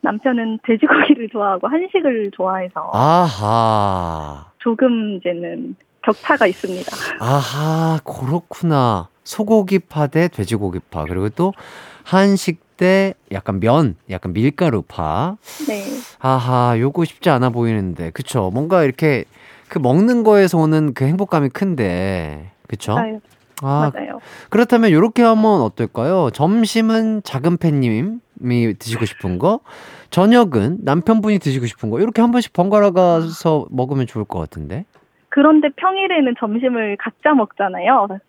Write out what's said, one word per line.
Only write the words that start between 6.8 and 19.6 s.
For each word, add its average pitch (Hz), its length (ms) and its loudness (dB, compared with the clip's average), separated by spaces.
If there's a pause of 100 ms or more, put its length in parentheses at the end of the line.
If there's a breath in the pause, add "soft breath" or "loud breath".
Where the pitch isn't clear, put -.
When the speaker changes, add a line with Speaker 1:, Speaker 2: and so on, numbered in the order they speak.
Speaker 2:
아하, 147 840 0
그렇구나. 131 1040 -2 (160)
소고기파 190 840 0
대 165 200 0
돼지고기파. 95 760 -6
그리고 90 240 -4
또 180 240 -2 (520 loud breath)
한식 190 560 2 (160)
대 190 380 2 (160)
약간 95 300 -4
면, 117 340 4 (160)
약간 92 220 -8
밀가루파. 113 1040 -2 (320 loud breath)
Speaker 1:
네. 208 140 -6 (360 loud breath)
Speaker 2:
아하, 123 600 2
요거 143 260 0
쉽지 - 260 -2
않아 127 200 2
보이는데. 101 600 -2
그쵸? 104 420 -4
뭔가 165 300 0
이렇게 139 420 0 (440 soft breath)